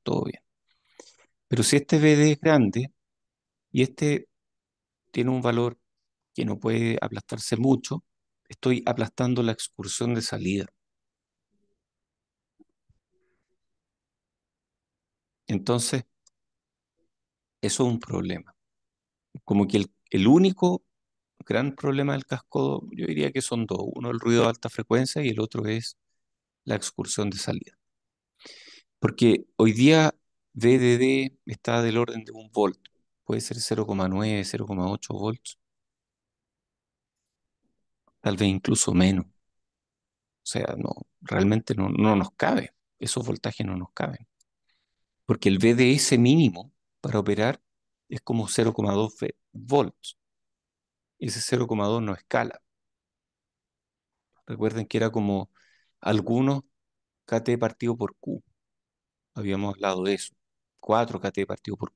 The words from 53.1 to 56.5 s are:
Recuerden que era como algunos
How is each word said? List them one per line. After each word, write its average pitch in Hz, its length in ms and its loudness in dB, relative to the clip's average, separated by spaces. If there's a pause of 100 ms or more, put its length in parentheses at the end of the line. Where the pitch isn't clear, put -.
Recuerden 110 400 -4
que - 120 -2
era 113 120 2
como 101 400 -2 (500)
algunos 123 640 0 (640)